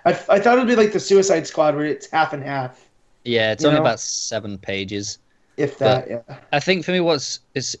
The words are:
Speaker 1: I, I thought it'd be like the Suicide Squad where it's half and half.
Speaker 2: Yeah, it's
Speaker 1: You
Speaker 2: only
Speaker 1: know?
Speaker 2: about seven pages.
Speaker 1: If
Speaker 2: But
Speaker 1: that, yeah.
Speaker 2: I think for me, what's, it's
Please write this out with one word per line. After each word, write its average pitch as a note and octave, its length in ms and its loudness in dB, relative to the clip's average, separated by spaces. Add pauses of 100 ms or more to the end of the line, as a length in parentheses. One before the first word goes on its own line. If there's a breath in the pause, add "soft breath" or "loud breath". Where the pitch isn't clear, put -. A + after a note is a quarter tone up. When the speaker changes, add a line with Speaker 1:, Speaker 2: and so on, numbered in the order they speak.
Speaker 1:
I, F3 40 6 (180)
I G3+ 100 6
thought A#3+ 200 4
it'd B3+ 100 2
be A#3+ 80 4
like G#3+ 160 4
the F#3 80 -2
Suicide F#3+ 460 4
Squad D3+ 300 0
where D3+ 100 -2
it's - 240 -8
half D#3 240 0
and C#3 80 -10
half. C3+ 360 -8 (460)
Speaker 2:
Yeah, A2+ 280 2
it's A2 100 -4
Speaker 1:
You D3+ 80 4
Speaker 2:
only D3+ 100 4
Speaker 1:
know? D#3+ 60 0
Speaker 2:
about A2 140 0
seven G#2 580 -8
pages. G2+ 600 -8 (380)
Speaker 1:
If C#3+ 220 -2
Speaker 2:
But A#2+ 300 0
Speaker 1:
that, A#2 200 -8
yeah. - 80 -16 (160)
Speaker 2:
I D3 80 0
think F3 240 0
for F3+ 60 -4
me, F#3 100 0
what's, E3 380 -2 (160)
it's B2+ 260 -6